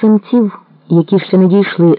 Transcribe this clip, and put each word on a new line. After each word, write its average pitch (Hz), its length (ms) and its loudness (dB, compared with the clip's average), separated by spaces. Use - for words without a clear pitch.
самців, 214 580 -2
які 165 320 0
ще - 180 -4
не 185 100 2
дійшли 175 520 0